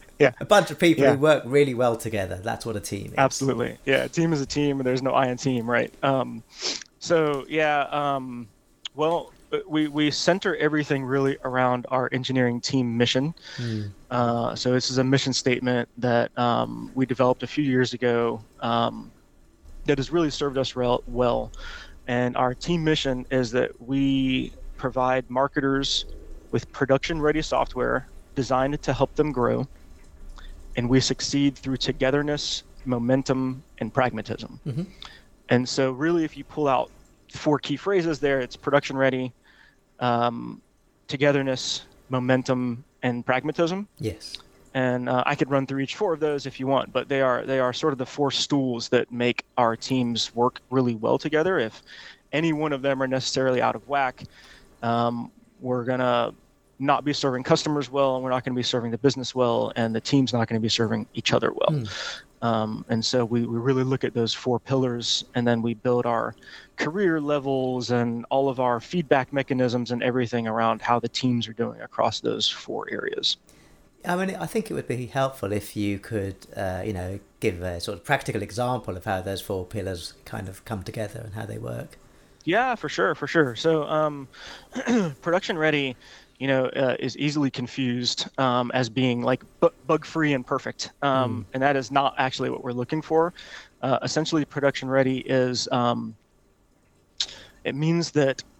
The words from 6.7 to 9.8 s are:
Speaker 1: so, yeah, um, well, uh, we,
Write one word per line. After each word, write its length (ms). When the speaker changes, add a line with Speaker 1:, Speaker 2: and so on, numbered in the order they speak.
Speaker 1:
so, 500
yeah, 320
um, 560
well, 380
uh, 60
we, 220